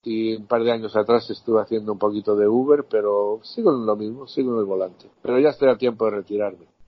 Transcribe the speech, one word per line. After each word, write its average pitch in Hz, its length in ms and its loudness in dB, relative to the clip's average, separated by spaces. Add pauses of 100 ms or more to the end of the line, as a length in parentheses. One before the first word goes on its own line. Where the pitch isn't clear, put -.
y 110 320 -2
un 107 120 -12
par 117 160 0
de 120 80 2
años 110 240 -6
atrás 113 340 0
estuve 113 320 0
haciendo 107 320 -4
un 95 60 -10
poquito 104 360 0
de 104 120 4
Uber, 135 420 2
pero 104 540 0
sigo 220 280 0
en 123 140 -2
lo 107 100 2
mismo, 113 320 -8
sigo 127 260 -4
en 113 60 0
el 104 60 0
volante. 95 400 -4 (160)
Pero - 180 0
ya 147 100 4
estoy 139 200 2
a 120 80 4
tiempo 117 280 -2
de 107 60 2
retirarme. 101 540 -4 (220)